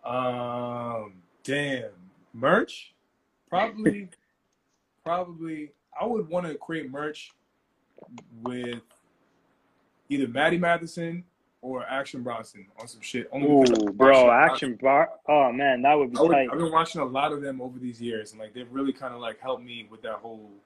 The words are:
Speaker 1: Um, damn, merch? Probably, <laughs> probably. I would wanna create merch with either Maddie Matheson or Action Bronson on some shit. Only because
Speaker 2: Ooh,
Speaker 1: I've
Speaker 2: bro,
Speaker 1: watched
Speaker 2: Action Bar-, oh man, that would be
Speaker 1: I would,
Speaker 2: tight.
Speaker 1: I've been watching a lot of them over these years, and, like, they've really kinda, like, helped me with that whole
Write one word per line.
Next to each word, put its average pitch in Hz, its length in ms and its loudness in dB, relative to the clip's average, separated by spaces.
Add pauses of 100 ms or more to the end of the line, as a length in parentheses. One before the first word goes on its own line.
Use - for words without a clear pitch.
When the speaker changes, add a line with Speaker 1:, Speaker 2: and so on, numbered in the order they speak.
Speaker 1:
Um, 120 1080 -6 (280)
damn, 135 480 -4 (440)
merch? 160 580 -2 (560)
Probably, 202 600 -2 (480)
<laughs> - 480 -20
probably. 165 680 -8 (280)
I 180 60 -4
would 220 220 -6
wanna 170 260 -6
create 151 360 -10
merch 147 420 -12 (1080)
with 120 380 -10 (1300)
either 139 200 -2
Maddie 151 300 0
Matheson 170 680 -4 (380)
or 127 220 -8
Action 135 380 -8
Bronson 110 440 -12 (140)
on 117 80 -18
some - 140 -20
shit. - 300 -8
Only 143 160 0
because 127 340 6
Speaker 2:
Ooh, 104 60 0
Speaker 1:
I've 101 80 -4
Speaker 2:
bro, 127 340 10
Speaker 1:
watched 139 220 6
Speaker 2:
Action 131 280 -4
Bar-, 139 300 4 (180)
oh 143 240 6
man, 127 300 0
that 143 120 6
would 139 180 2
be 123 60 -6
Speaker 1:
I 143 40 6
would, 165 100 6
Speaker 2:
tight. 135 200 4
Speaker 1:
I've 139 60 -6
been 165 140 -2
watching 165 300 0
a - 20 -2
lot 135 280 -2
of 143 100 -8
them 135 180 -8
over 127 180 -12
these 120 220 -10
years, 110 320 -8
and, 110 80 -20
like, 107 140 -18
they've 120 160 -16
really 135 240 -4
kinda, 127 240 -12
like, 117 220 -10
helped 127 220 -8
me 117 280 -16
with 110 120 -20
that 110 120 -8
whole 107 360 -16 (160)